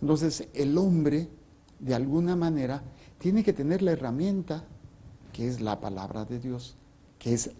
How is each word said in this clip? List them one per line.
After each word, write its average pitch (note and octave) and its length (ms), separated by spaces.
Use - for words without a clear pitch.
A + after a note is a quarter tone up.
Entonces, D3+ 540
el C#3+ 240
hombre, E3 500
de B2+ 140
alguna D#3+ 420
manera, C#3+ 460
tiene G3+ 240
que G#3 100
tener E3 300
la F3 100
herramienta D#3+ 720
que A#2 160
es A#2+ 120
la G#2+ 200
palabra G2+ 440
de A#2+ 140
Dios, B2 380
que A#2+ 160
es - 260